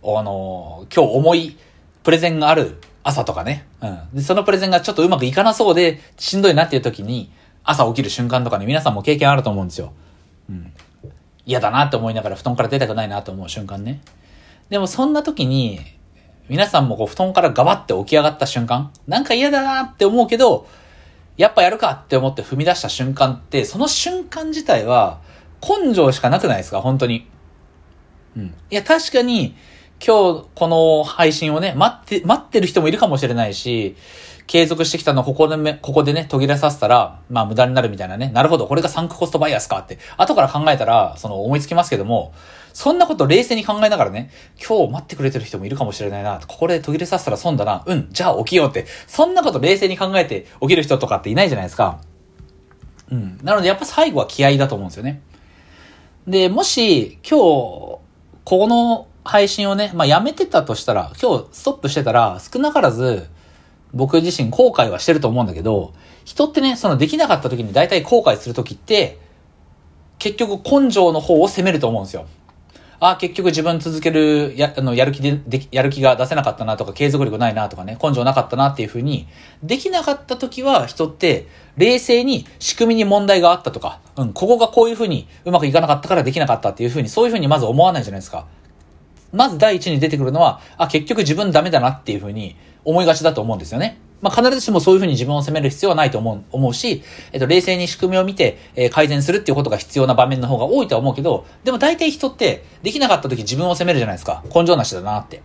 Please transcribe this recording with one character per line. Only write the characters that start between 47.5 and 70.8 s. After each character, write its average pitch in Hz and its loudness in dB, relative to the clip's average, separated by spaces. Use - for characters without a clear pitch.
だ 104 -2
な、 101 -4
う 180 -2
ん、 - -4
じ - -6
ゃ 180 2
あ - 0
起 117 -4
き 180 -4
よ 151 6
う 135 0
っ - -4
て、 - -6
そ 302 2
ん 370 -4
な 349 4
こ 269 0
と 160 -4
冷 175 2
静 196 0
に 185 -4
考 190 -4
え 170 4
て 104 -8
起 135 -2
き 170 8
る 156 0
人 139 0
と 123 -4
か 101 0
っ - -4
て 104 -8
い 113 -2
な 185 4
い 185 2
じ 131 -2
ゃ - -
な 98 -6
い 92 -6
で - -8
す - -12
か。 85 -2
う 131 -6
ん。 95 -8
な 196 2
の 196 0
で 180 2
や 196 2
っ - -12
ぱ 294 -8
最 311 2
後 147 0
は 98 0
気 - -2
合 139 4
だ 135 2
と 113 -4
思 98 -8
う 92 -10
ん - -12
で 85 -18
す - -14
よ 104 -12
ね。 143 -8
で、 185 2
も 277 0
し、 190 0
今 311 2
日、 - 6
こ 160 0
の 233 2
配 202 4
信 202 -4
を 196 0
ね、 202 -4
ま 165 -2
あ、 - 2
や 147 4
め 277 -2
て - -2
た 151 2
と 113 -6
し - -12
た 117 -2
ら、 82 -2
今 202 2
日 - -6
ス - -20
ト 277 -2
ッ - -6
プ - -6
し - -6
て 147 -2
た - -2
ら、 107 2
少 - -8
な 302 0
か 294 4
ら 139 4
ず、 110 -4
僕 135 2
自 170 -4
身 110 -2
後 202 4
悔 113 0
は 90 -6
し - -8
て 170 4
る 151 2
と 131 -2
思 117 0
う 120 2
ん 104 -2
だ 87 -8
け 82 -10
ど、 101 -2
人 - -2
っ 302 -8
て 311 0
ね、 262 0
そ 220 -2
の 143 2
で 151 2
き 294 -4
な 311 2
か 180 4
っ 147 -6
た - -4
時 117 -6
に 104 -8
大 147 4
体 185 0
後 226 2
悔 107 2
す - -12
る 120 -8
時 - -6
っ - -16
て、 - -2
結 208 -6
局 202 -4
根 277 2